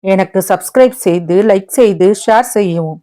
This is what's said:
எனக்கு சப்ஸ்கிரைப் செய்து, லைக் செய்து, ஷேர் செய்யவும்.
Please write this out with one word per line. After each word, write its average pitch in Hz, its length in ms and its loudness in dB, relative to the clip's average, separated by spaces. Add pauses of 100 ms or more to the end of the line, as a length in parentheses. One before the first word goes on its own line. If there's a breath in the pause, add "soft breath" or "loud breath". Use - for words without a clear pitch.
எனக்கு 190 480 -2
சப்ஸ்கிரைப் 214 420 0
செய்து, 175 520 -2
லைக் 196 240 0
செய்து, 202 480 2 (120)
ஷேர் 220 140 2
செய்யவும். 170 640 -4